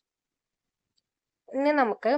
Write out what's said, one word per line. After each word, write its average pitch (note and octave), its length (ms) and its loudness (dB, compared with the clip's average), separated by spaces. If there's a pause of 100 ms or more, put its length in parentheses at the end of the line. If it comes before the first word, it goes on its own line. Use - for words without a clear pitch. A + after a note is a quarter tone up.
(1500)
ഇനി C#4 240 0
നമുക്ക് B3 440 0